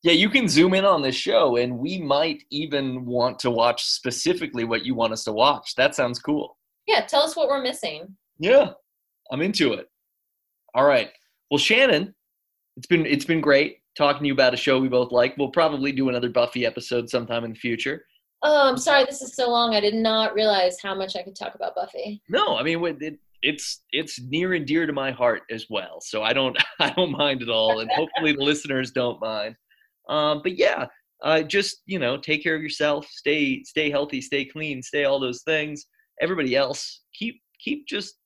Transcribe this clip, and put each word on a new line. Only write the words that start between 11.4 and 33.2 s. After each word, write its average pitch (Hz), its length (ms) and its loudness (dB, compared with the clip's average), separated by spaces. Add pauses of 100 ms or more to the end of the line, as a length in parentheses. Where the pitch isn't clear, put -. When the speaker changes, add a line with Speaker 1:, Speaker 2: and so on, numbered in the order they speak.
Speaker 1:
Well, 147 80 2
Shannon, 214 560 2 (600)
it's 120 100 -16
been, 165 200 4
it's 143 180 0
been 165 160 2
great 143 380 2 (180)
talking 143 260 2
to 143 60 -2
you 135 40 0
about 131 220 4
a - 20 -4
show 131 220 2
we 131 100 0
both 123 220 2
like. 123 260 2
We'll 135 120 0
probably 147 420 0
do 135 180 0
another 123 220 -2
Buffy 120 340 0
episode 120 460 -4
sometime 117 320 -2
in 113 120 -8
the - 40 -18
future. 120 460 -4 (400)
Speaker 2:
Oh, 294 240 6
I'm 254 100 0
sorry 277 260 4
this 277 160 -6
is 247 140 -14
so 247 160 0
long. 233 240 2
I 208 60 4
did 208 140 2
not 220 380 2
realize 196 480 2
how 196 140 -6
much 190 220 -6
I 180 80 -8
could 190 100 -18
talk - 220 -12
about - 180 -8
Buffy. - 540 -8
Speaker 1:
No, 254 280 0
I 117 60 -2
mean, 165 180 -2 (200)
it, 151 180 -10 (240)
it's, - 480 -4
it's 147 300 -8
near 156 320 -2
and 160 120 -2
dear 156 220 0
to 151 60 -4
my 135 180 -4
heart 120 400 0
as 113 180 -8
well. 92 320 -8
So 107 220 -6
I 113 100 0
don't, 131 240 0 (120)
<laughs> - 100 -18
I 143 120 2
don't 180 200 0
mind 135 320 0
at 113 60 -6
all, 110 320 2
and 113 100 -6
hopefully 156 400 0
the 139 140 -2
listeners 139 480 -2
don't 123 280 -2
mind. 110 360 -6 (520)
Um, 151 340 0
but 185 140 -4
yeah, - 300 2 (360)
uh, 160 200 4
just, 196 420 -2
you 185 140 -6
know, 131 180 0
take 151 260 -2
care 165 120 0
of 156 80 -4
yourself, 147 480 -2
stay, 147 540 0